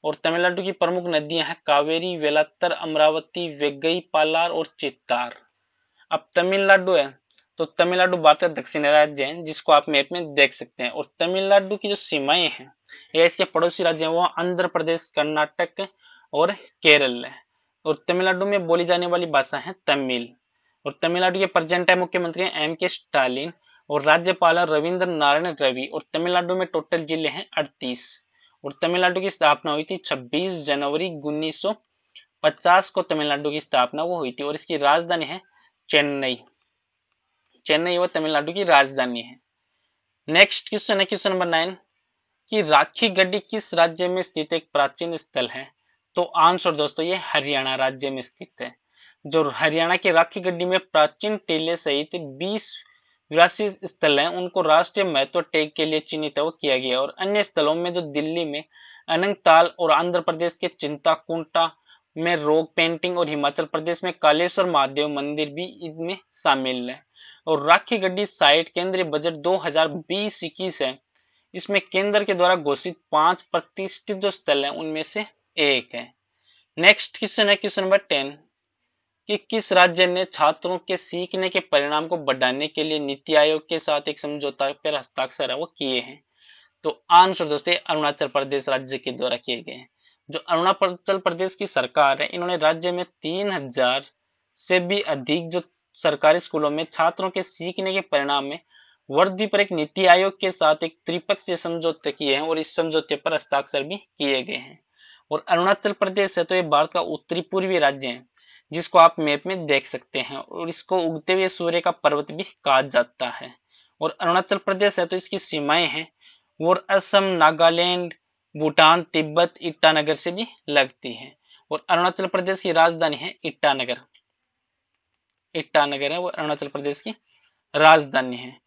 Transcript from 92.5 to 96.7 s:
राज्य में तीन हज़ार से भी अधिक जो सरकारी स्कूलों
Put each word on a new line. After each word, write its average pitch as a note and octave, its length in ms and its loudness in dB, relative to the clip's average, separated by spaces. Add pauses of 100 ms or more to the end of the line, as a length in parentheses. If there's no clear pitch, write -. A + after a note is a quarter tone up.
राज्य E3 360 0
में F3+ 120 -4 (180)
तीन F#3+ 300 -4
हज़ार C3+ 520 -2 (500)
से F#3 260 0
भी F#3+ 200 -4
अधिक D3+ 480 -4
जो E3+ 140 -4 (320)
सरकारी D#3 460 2
स्कूलों D3+ 300 -2